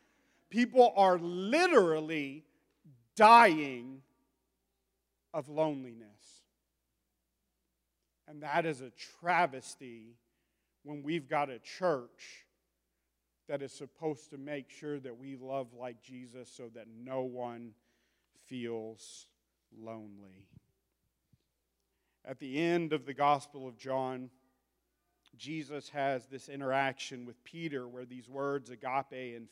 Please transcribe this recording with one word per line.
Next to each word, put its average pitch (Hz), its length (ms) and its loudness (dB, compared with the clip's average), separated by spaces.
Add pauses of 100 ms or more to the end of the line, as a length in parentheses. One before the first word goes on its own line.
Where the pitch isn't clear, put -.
(500)
People 240 460 6
are 190 220 8
literally 170 1300 2 (720)
dying 151 880 8 (1300)
of 147 160 -6
loneliness. 127 920 -6 (1800)
And 151 160 -18
that 156 220 0
is 139 160 -6
a 127 100 -16
travesty 127 1300 -2 (640)
when 147 180 -10
we've 147 260 -4
got 147 220 0
a 120 100 -12
church - 840 -6 (1040)
that 143 140 -6
is 139 100 -12
supposed 151 600 -10
to 143 80 -16
make 139 320 -10
sure 147 280 -10
that 127 160 -14
we 135 200 -16
love 131 400 -8
like 120 260 -12
Jesus 127 480 -18
so 123 200 -18
that 113 180 -20
no 123 340 -8
one 120 540 -10 (720)
feels 113 800 -12 (440)
lonely. 107 760 -18 (1800)
At 131 160 -14
the 135 180 -8
end 170 340 0
of 139 140 -2
the 135 80 -10
Gospel 139 540 0
of 117 100 -16
John, 131 540 -6 (1080)
Jesus 143 520 -10
has 139 380 -2
this 131 220 -16
interaction 139 760 -2
with 120 180 -20
Peter 147 440 -8
where 123 180 -14
these 123 240 -18
words, 139 400 -4
agape 127 640 -6
and 117 160 -16